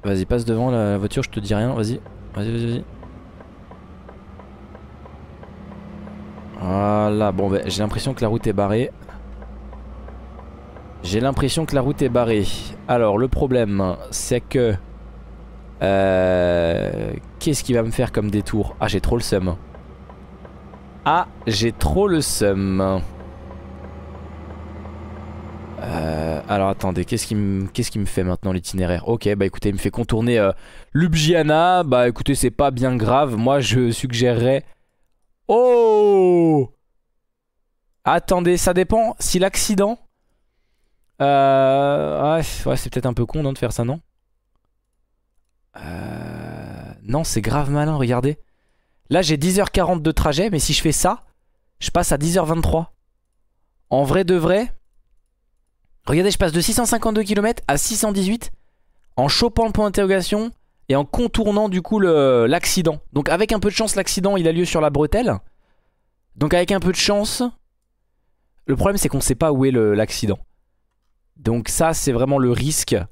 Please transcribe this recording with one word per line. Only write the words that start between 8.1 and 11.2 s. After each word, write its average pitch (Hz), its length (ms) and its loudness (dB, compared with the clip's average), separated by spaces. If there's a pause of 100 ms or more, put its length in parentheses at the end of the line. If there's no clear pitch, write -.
que - 80 -4
la 113 80 2
route 113 180 0
est 107 60 2
barrée. 101 360 2 (2250)
J'ai 92 160 0
l'impression 135 460 0